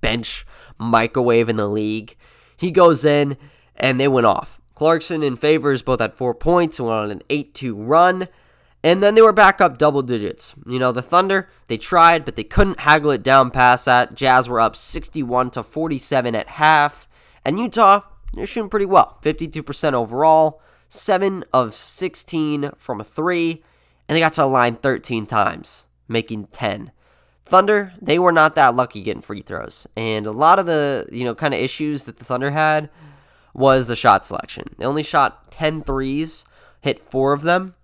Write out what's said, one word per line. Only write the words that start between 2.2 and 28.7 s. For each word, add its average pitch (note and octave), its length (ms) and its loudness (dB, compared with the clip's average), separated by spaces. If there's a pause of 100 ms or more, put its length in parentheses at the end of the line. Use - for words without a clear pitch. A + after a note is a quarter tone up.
He F3 140 -4
goes E3 340 4
in, D3 320 2 (380)
and B2+ 240 -2
they C3+ 80 0
went C3 200 2
off. - 340 -2 (160)
Clarkson D#3+ 460 -2
and C3 180 -4
Favors C#3+ 420 0
both B2+ 180 -2
had A2+ 140 -4
four B2 200 -6
points E3+ 440 0
and B2 80 -6
went A2+ 140 -2
on G#2 100 -6
an G2+ 200 -12
eight D3 240 -6
two B2 200 -8
run. F3 540 2 (560)
And F3+ 180 2
then G#3 120 2
they A3 80 8
were A3 100 8
back F#3+ 280 4
up D3 180 2
double C#3+ 240 2
digits. A#2 520 -8 (120)
You B2 120 -6
know, B2+ 140 0
the A#2+ 100 -6
Thunder, F#3+ 460 0 (180)
they A2+ 120 -6
tried, E3 480 4
but B2 100 -12
they A2 80 -6
couldn't - 360 0
haggle D3 300 2
it A#2+ 120 -2
down C3 280 4
past B2 360 4
that. B2 280 2
Jazz B2+ 360 2
were A#2+ 100 0
up A2+ 160 0
sixty-one B2+ 760 -4
to B2 100 -10
forty-seven C3 720 -4
at - 160 -6
half. D3+ 580 2 (340)
And D#3+ 160 -4
Utah, G#3 440 4 (320)
they're - 120 -10
shooting G#3+ 220 -8
pretty G3+ 180 -2
well. F#3 360 2
Fifty-two D#3 400 -4
percent C#3+ 340 -4
overall, D#3 640 0 (300)
seven F#3+ 520 -2 (120)
of A#2+ 200 0
sixteen D3+ 1000 -6
from G#2+ 260 -10
three. E3 640 -4 (440)
And C#3+ 60 -2
they D#3+ 60 2
got D#3+ 140 -2
to D#3+ 80 0
the C#3 40 2
line B2 300 0
thirteen A#2+ 480 -4
times, F2 600 -4 (200)
making A2+ 420 -6
ten. G#2+ 440 -10 (540)
Thunder, G3 560 2
they E3+ 160 0
were F3+ 120 4
not D#3+ 260 4
that C3 180 4